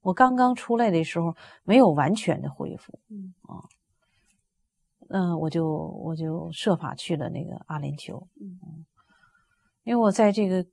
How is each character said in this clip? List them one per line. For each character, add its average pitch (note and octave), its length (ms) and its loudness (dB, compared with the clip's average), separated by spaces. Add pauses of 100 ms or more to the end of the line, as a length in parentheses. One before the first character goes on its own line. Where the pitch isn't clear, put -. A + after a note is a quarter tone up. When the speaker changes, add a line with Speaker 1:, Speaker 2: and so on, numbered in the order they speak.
Speaker 1:
我 F#3 120 -2
刚 B3+ 220 6
刚 B3 180 4
出 A#3 240 -2
来 A#3 140 2
的 E3 140 2
时 E3+ 160 -4
候 E3 160 -2 (260)
没 G#3 140 4
有 B3 140 8
完 D3 220 2
全 D#3 300 -2
的 C#3+ 80 -6
恢 - 260 -10
复。 - 220 -20 (100)
Speaker 2:
嗯。 G3 240 -16 (100)
Speaker 1:
啊。 - 200 -16 (1500)
嗯， F3 280 0
我 D#3 100 -2
就， D#3+ 200 0 (340)
我 D#3+ 140 -6
就 D#3+ 340 -6
设 F3+ 240 0
法 D#3 220 -6
去 - 180 -6
了 C#3+ 160 -4
那 - 140 -8
个 - 100 -12 (120)
阿 D#3 120 -8
联 C#3+ 160 -6
酋。 - 320 -14 (140)
Speaker 2:
嗯。 F#3 240 -16
Speaker 1:
嗯。 D#3+ 200 -20 (1000)
因 A#3+ 120 0
为 A#3 60 4
我 G#3+ 80 6
在 G#3 220 4
这 G3+ 160 2
个 F#3 240 0